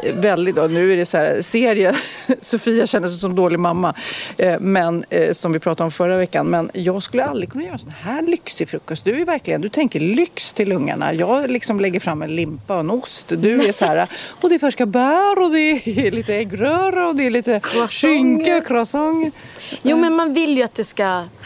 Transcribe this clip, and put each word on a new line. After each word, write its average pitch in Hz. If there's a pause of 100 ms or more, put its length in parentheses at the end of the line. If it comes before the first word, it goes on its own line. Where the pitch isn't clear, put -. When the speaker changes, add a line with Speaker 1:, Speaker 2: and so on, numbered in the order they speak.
(140)
Speaker 1:
väldigt... 180
Och 160
nu 180
är 180
det 175
så 175
här, 156
serie, 214 (220)
<laughs> -
Sofia 226
känner 180
sig 175
som 180
dålig 175
mamma, 175 (440)
eh, 180
men, 170
eh, 160
som -
vi 160
pratade 165
om 160
förra 180
veckan, 170
men 170
jag 185
skulle 240
aldrig 233
kunna 277
göra 359
en 254
sån -
här 240
lyxig -
frukost. -
Du 240
är 349
verkligen, 247
du 202
tänker 269
lyx 214
till 202
ungarna. 151
Jag 226
liksom 226
lägger 185
fram 160
en 156
limpa 165
och 180
en 156
ost. -
Du 208
är 196
så -
här, 165 (160)
Speaker 2:
<laughs> -
Speaker 1:
och 359
det 349
är 330
färska 262
bär 311
och 349
det 320 (480)
är 190
lite 220
äggröra 311
och 330
det 277
är 247
lite 233
Speaker 2:
Croissanter. 233
Speaker 1:
skinka, 311
croissant. 302 (460)
Speaker 2:
Jo, 294
men 330
man 330
vill 302
ju 254
att 233
det 226
ska, 185 (220)